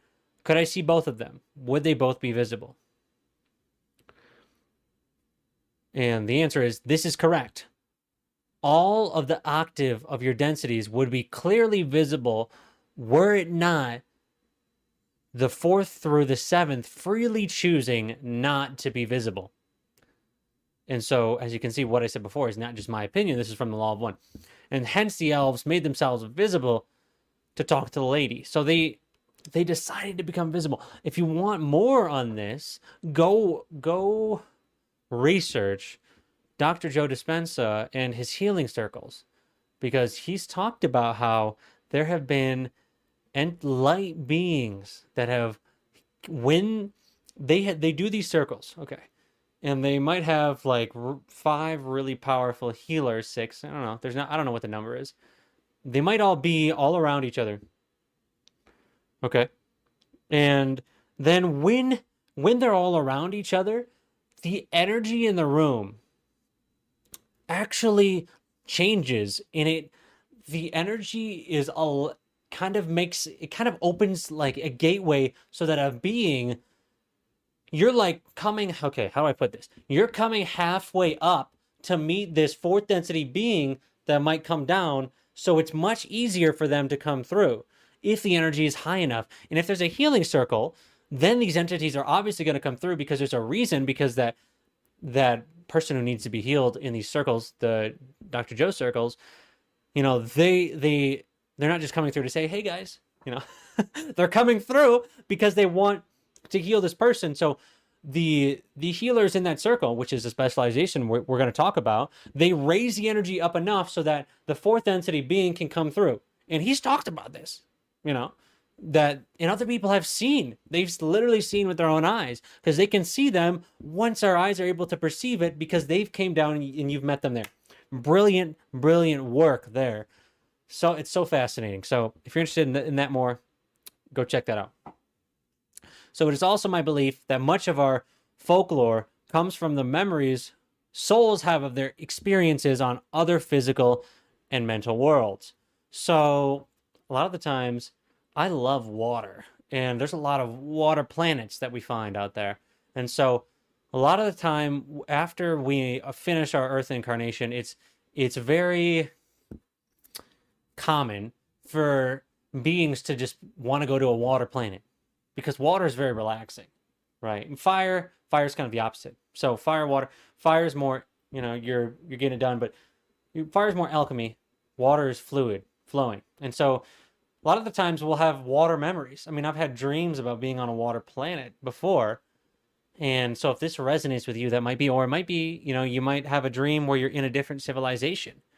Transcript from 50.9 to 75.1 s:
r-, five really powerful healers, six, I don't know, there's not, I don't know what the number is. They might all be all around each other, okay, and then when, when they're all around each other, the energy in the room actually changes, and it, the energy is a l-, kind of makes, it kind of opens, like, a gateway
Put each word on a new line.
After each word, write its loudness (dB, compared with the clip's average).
r-, -8
five -2
really -4
powerful -2
healers, -4
six, -10
I -14
don't -10
know, -8
there's -8
not, -6
I -2
don't -2
know -2
what -6
the -10
number -10
is. -12
They -2
might 2
all 4
be 2
all 2
around 0
each -6
other, -4
okay, 0
and 4
then 4
when, 2
when 4
they're 4
all 2
around 0
each -4
other, -2
the -6
energy 2
in 2
the 2
room 2
actually 2
changes, 0
and 2
it, -4
the -8
energy -6
is -2
a -10
l-, -2
kind -6
of -2
makes, -2
it -16
kind -2
of -2
opens, 0
like, -2
a -6
gateway 2